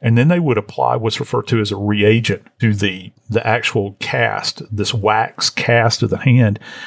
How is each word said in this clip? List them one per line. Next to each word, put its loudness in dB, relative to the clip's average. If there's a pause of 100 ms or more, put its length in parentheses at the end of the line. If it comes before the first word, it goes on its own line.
and 2
then 4
they 4
would 0
apply -2
what's -4
referred -4
to 0
as -2
a -4
reagent 2 (140)
to 2
the, -4 (160)
the -2
actual -2
cast, -4 (140)
this -2
wax 0
cast 0
of 0
the -2
hand. 4 (260)